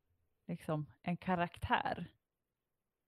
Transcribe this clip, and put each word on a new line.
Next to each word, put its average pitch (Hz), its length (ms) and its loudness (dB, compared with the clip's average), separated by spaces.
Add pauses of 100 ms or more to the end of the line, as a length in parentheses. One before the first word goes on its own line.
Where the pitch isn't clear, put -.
(460)
liksom 156 400 -2 (160)
en 175 140 0
karaktär. - 920 0 (960)